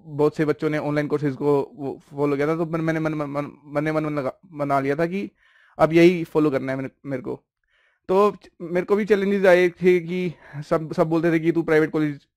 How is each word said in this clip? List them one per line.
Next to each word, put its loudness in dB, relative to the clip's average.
बहुत -2
से 0
बच्चों -2
ने -4
ऑनलाइन -2
कोर्सेज -2
को 0
वो -10
फॉलो -2
किया -2
था, 0
तो -4
मैंने -2
मन, -4
मन, -6
मन, -8
मैंने -4
मन, -2
मन -6
लगा, -6
बना -4
लिया -2
था -2
कि -6
अब 2
यही 6
फॉलो 0
करना -4
है -4
मेरे, -8
मेरे -8
को। -10
तो 2
मेरे -4
को 2
भी 0
चैलेंजेस 2
आए 6
थे 4
कि -4
सब, -2
सब 2
बोलते 2
थे 4
कि 0
तू 0
प्राइवेट 2
कॉलेज -2